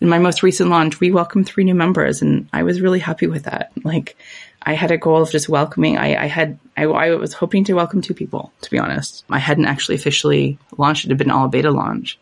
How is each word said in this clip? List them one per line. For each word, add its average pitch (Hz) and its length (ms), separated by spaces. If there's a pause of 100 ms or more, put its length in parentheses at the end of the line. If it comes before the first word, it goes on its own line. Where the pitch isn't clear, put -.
in 175 80
my 170 100
most 175 240
recent 185 260
launch, 160 300
we 180 120
welcomed 190 360
three - 160
new 185 100
members, 165 480
and 147 320
I 160 100
was 180 180
really 185 180
happy 160 280
with 156 160
that. - 280 (120)
Like, 156 320 (460)
I 151 120
had 160 180
a 165 60
goal 160 240
of 160 100
just 151 180
welcoming, 151 480
I, 147 260
I - 40
had, 151 320 (160)
I, - 80
I 160 320
was - 180
hoping 190 320
to 196 80
welcome 175 280
two 180 120
people, - 380 (100)
to - 80
be - 80
honest. - 520
I 135 100
hadn't 147 260
actually - 300
officially 143 640 (180)
launched. 147 280
It - 40
had 131 80
been 139 140
all 131 140
a 127 40
beta 131 220
launch. - 500